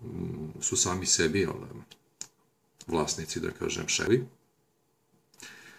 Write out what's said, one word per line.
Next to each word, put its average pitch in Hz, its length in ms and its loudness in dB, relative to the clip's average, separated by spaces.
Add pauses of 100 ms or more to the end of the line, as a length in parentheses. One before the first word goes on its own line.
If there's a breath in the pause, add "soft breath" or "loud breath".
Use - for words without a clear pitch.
mm, 82 600 -6
su - 160 0
sami 92 280 2
sebi, 87 340 4
jel, 85 140 2 (1300)
vlasnici, 80 520 0
da 82 120 -2
kažem, - 360 -4
šefi. - 320 4 (1600 loud breath)